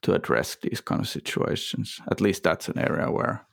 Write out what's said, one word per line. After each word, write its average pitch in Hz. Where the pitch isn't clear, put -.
to -
address -
these -
kind -
of -
situations. -
At -
least 101
that's -
an -
area -
where -